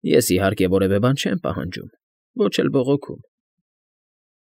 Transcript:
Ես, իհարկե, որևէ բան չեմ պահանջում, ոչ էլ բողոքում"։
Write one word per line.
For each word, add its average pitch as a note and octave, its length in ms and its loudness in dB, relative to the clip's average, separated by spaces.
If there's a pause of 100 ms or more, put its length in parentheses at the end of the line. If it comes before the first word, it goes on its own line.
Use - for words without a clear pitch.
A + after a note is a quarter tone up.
Ես, - 240 4
իհարկե, F#2+ 400 2
որևէ F#2+ 320 2
բան C3 200 2
չեմ - 200 -2
պահանջում, - 520 -8 (440)
ոչ G3+ 180 0
էլ - 160 0
բողոքում"։ C#3 520 -2 (1200)